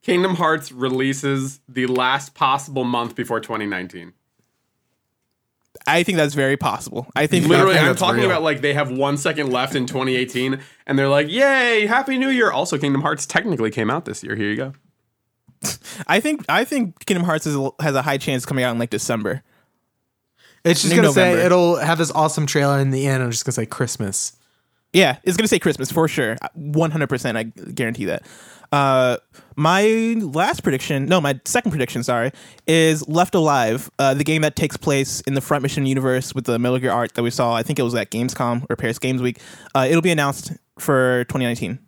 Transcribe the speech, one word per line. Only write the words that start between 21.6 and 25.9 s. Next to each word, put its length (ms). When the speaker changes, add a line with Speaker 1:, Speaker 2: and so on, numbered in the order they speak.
Speaker 3:
have 220
this 120
awesome 360
trailer 320
in 120
the 160
end. 160
I'm 80
just 140
gonna 80
say 140
Christmas. 680
Speaker 2:
Yeah, 300
it's 140
gonna 100
say 120
Christmas 320